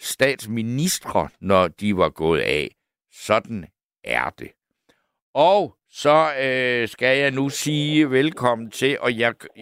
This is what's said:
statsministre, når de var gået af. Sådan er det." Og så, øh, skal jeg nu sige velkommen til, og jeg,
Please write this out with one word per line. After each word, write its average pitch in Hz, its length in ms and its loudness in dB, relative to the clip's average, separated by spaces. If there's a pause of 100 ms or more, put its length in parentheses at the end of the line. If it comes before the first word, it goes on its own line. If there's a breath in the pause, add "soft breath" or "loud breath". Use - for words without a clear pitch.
(280)
statsministre, 117 1040 -4 (120)
når 92 260 4
de 101 300 -4
var 82 120 4
gået 80 300 0
af. 64 300 -2 (420)
Sådan 120 540 -2 (380)
er 60 260 -2
det." - 220 -14 (800)
Og 165 420 2 (140)
så, 156 360 2 (180)
øh, 127 440 0
skal 131 300 0
jeg 139 140 0
nu 135 180 -2
sige 151 640 0
velkommen 123 600 0
til, 135 280 -2
og 123 200 -2
jeg, 117 140 0 (280)